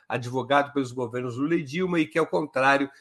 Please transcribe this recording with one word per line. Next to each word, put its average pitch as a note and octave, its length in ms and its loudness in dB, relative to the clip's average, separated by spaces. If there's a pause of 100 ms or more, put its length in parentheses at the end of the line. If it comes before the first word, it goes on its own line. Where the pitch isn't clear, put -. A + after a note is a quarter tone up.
advogado B2+ 640 0
pelos C3 180 -2
governos B2 460 -6
Lula D3+ 180 0
e D#3+ 80 0
Dilma, E3+ 380 0
e D3+ 60 2
que, - 120 -2
ao D#3 80 2
contrário, C#3 640 2 (100)